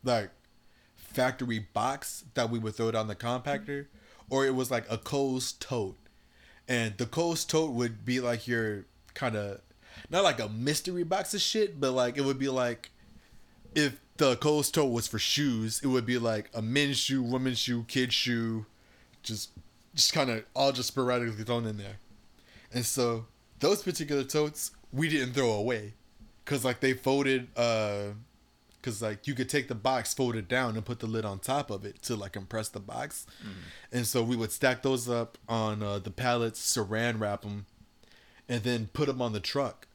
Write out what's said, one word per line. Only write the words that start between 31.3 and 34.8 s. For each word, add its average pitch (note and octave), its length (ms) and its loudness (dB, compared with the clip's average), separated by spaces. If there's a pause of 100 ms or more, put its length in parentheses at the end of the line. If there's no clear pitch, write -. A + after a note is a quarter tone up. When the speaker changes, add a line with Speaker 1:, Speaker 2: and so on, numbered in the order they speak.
Speaker 1:
top C#3 320 -2
of G2+ 140 -6
it G2+ 180 -12
to, A#2+ 140 -4
like, G2 160 -8
compress G#2 360 -6
the A#2+ 120 -8
box. A#2 460 -8 (140)
Speaker 2:
Mm-hmm. G#2+ 100 -12 (420)
Speaker 1:
And A#2+ 140 0
so A#2+ 160 2
we A#2 140 2
would A2+ 160 -2
stack B2+ 300 2